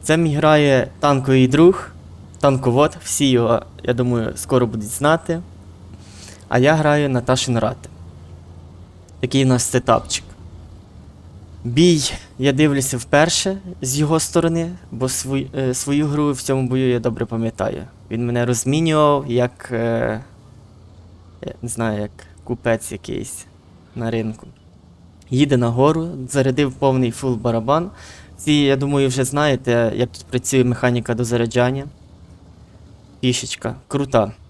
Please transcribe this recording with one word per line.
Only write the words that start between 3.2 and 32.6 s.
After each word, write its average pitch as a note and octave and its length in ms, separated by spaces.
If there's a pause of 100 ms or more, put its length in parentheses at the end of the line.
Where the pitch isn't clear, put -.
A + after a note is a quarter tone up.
його, A#2 320 (220)
я B2+ 100
думаю, A#2+ 420
скоро B2 320
будуть G#2+ 220
знати. D#3+ 520 (1040)
А B2 120
я C#3+ 160
граю D3 340
Наташин B2 500
Рат. - 300 (1300)
Такий C3+ 260
у - 20
нас B2 160
сетапчик. - 600 (1400)
Бій D3 480 (280)
я C#3 120
дивлюся C#3 460
вперше E3 600 (240)
з C3+ 180
його D#3 200
сторони, E3 520 (200)
бо C3 180
свій, C3 460
е, C3 180
свою C#3+ 340
гру D3 240
в C3+ 100
цьому C3+ 260
бою C3 220
я B2 100
добре A#2 260
пам'ятаю. A2+ 580 (280)
Він A#2 140
мене A#2+ 200
розмінював C#3+ 840
як, B2 400
е, A#2 520 (1160)
я F#2 200
не A#2+ 80
знаю, A2 320
як G#2 100 (320)
купець A#2+ 480
якийсь - 540 (500)
на A2+ 160
ринку. A2 360 (840)
Їде C3+ 280
нагору, C#3 520 (200)
зарядив C3+ 440
повний C3 380
фул B2+ 240
барабан. B2 560 (460)
Всі, D3 260
я C#3 120
думаю, C#3 320
вже C3 160
знаєте, B2 720
як A2+ 160
тут - 140
працює B2+ 380
механіка B2 500
дозаряджання. A#2+ 720 (1300)